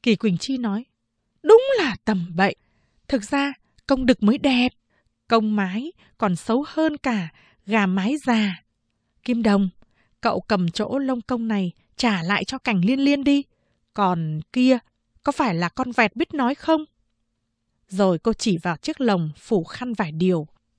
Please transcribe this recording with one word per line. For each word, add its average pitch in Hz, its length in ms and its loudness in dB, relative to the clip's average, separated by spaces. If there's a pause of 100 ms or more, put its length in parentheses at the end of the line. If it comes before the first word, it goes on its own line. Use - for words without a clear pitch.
(120)
Tỷ 202 40 6
Quỳnh 185 220 0
Chi 269 200 -6
nói, 226 280 -4 (580)
"Đúng 453 200 8 (140)
là 277 180 0 (100)
tầm 185 300 -2
bậy. 190 200 2 (520)
Thực 226 160 -2
ra, 185 300 -4 (340)
công 262 180 2
đực 240 180 4
mới 220 140 4
đẹp. 254 320 2 (580)
Công 214 280 2
mái 208 360 -4 (260)
còn 190 180 0
xấu 254 320 -2
hơn 311 300 -2
cả 208 320 -4 (360)
gà 208 200 0
mái 190 300 -2 (100)
già. 214 380 0 (600)
Kim 240 200 -2
Đồng, 202 260 2 (520)
cậu 185 200 -2
cầm 185 280 0
chỗ 214 280 -4
lông 254 240 -2
công 233 260 -6
này 196 240 -2 (240)
trả 202 280 0
lại 196 200 -2
cho 269 140 -8
Cảnh 202 280 0
Liên 269 140 2
Liên 277 240 2
đi. 285 200 2 (500)
Còn 165 460 -2 (140)
kia, 254 240 4 (460)
có 285 80 0
phải 254 240 0
là 170 140 -2
con 254 220 -6
vẹt 226 240 0
biết 302 180 -4
nói 269 220 -2
không?" 311 300 0 (1000)
Rồi 185 320 2
cô 226 140 0
chỉ 196 240 0
vào 170 200 -4
chiếc - 240 -8
lồng 180 360 0
phủ 190 260 -2
khăn 247 300 -10
vải 175 180 -4
điều. 160 360 0 (300)